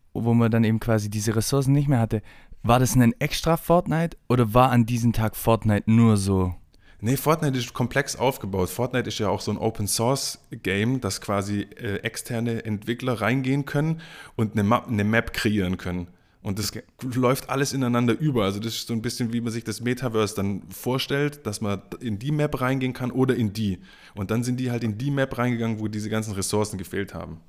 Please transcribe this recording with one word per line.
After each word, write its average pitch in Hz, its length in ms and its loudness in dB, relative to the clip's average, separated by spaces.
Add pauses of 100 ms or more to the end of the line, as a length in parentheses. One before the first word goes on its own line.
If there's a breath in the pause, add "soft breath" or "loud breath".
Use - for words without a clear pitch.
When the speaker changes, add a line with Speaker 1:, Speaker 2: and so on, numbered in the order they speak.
(120)
Speaker 1:
wo 117 220 2
man 117 160 6
dann 113 140 4
eben 110 140 4
quasi 107 300 0
diese 107 260 -2
Ressourcen 135 380 2
nicht 143 160 4
mehr 131 120 4
hatte, 110 200 0 (420 soft breath)
war 117 160 6
das 127 180 2
ein 120 220 6
extra 160 380 0
Fortnite 165 640 0 (100)
oder 120 240 4
war 127 180 6
an 120 140 6
diesem 117 300 2
Tag 113 220 0
Fortnite 107 540 2
nur 113 280 8
so? 95 360 2 (460 soft breath)
Speaker 2:
Nee, 120 160 0
Fortnite 151 420 2
ist 120 140 -6
komplex 127 420 -2
aufgebaut. 98 540 -2
Fortnite 120 400 -4
ist 104 100 -6
ja 104 120 0
auch 95 100 0
so - 100 -4
ein 104 80 -2
Open-Source-Game, 113 1400 -2
dass 98 220 -4
quasi, 101 380 -2
äh, - 400 -8
externe 117 680 -4
Entwickler 113 560 -4
reingehen 131 420 0
können 160 380 -2 (340 loud breath)
und 107 160 0
eine 104 120 2
Ma-, 117 220 2
eine 104 180 0
Map 113 280 2
kreieren 95 460 0
können. 90 300 -8 (320 soft breath)
Und 104 180 -6
das 104 140 -4
Speaker 1:
Okay. - 100 -12 (320)
Speaker 2:
läuft 127 340 2
alles 135 240 -2
ineinander 120 460 2
über. 131 260 2
Also 98 160 0
das 113 140 -6
ist - 140 -8
so 117 40 -6
ein 113 80 -2
bisschen, 117 320 -4
wie 117 80 -2
man 117 100 -4
sich 113 140 -6
das 107 160 -6
Metaverse 117 540 0
dann 98 340 -2
vorstellt, 139 800 -4
dass 104 160 -6
man 101 180 -2 (200)
in 110 180 -4
die 135 140 -6
Map 147 280 0
reingehen 127 320 0
kann 123 180 -6
oder 123 240 2
in 104 200 0
die. 101 260 -2 (340 loud breath)
Und 101 160 -4
dann 113 140 0
sind 123 140 -2
die 123 120 -2
halt 120 140 -2
in 107 140 -2
die 139 120 -2
Map 135 280 -2
reingegangen, 117 420 0
wo 107 80 -2
diese 107 220 -6
ganzen 110 240 -2
Ressourcen 98 420 -2
gefehlt 92 380 -8
haben. 82 340 -12